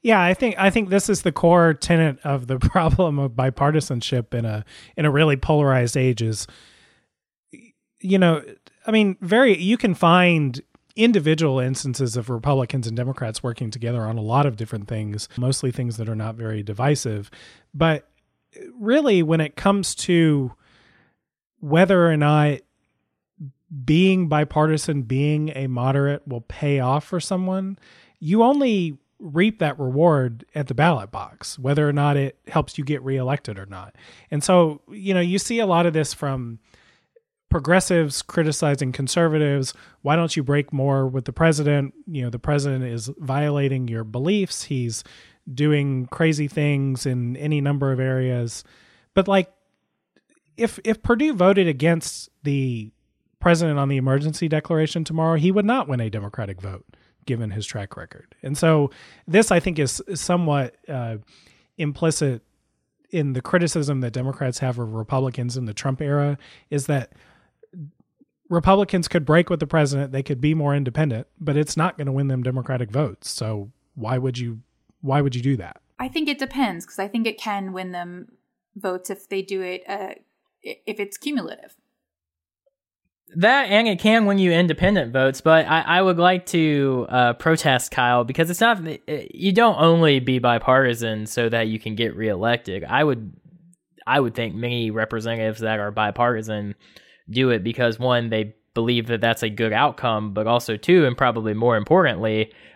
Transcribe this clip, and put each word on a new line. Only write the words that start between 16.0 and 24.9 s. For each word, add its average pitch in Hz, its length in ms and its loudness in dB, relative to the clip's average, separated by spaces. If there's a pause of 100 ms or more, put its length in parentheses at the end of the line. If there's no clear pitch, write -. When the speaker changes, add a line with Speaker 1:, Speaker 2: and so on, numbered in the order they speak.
Speaker 1:
are 113 80 -6
not 110 200 -8
very 110 280 -8
divisive. 110 680 -2 (440)
But 156 340 0 (720)
really, 226 440 2
when 160 180 2
it - 160 -4
comes 202 380 0
to 151 580 2 (1080)
whether 175 500 4
or 160 60 2
not 147 440 4 (1200)
being 180 460 4
bipartisan, 151 720 0